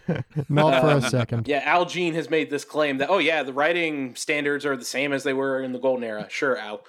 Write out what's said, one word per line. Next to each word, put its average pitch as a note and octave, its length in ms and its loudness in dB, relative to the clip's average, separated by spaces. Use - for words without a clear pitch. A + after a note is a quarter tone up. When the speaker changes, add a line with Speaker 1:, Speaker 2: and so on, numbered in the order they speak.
Speaker 1:
<laughs> D3 420 -6
Not D3+ 320 4
for D#3 80 4
a D3 60 6
Speaker 2:
Um, C3+ 60 2
Speaker 1:
second. A#2+ 460 0
Speaker 2:
yeah, C#3 180 0
Al F3 200 4
Jean E3+ 300 -2
has D#3+ 140 -4
made D#3 200 0
this C#3 160 -4
claim D3 340 0
that, C#3 100 0
"Oh, G3 100 4
yeah, D3+ 240 2
the C3 100 -6
writing D3+ 640 0
standards C#3+ 500 -2
are C#3 120 0
the A#2+ 80 -12
same C#3+ 280 -2
as C3+ 100 -2
they C#3 100 0
were C3+ 280 0
in B2+ 120 -6
the B2 60 -6
Golden B2+ 240 0
Era." G#2+ 260 -6
Sure, C3 280 0
Al. G#2+ 300 -10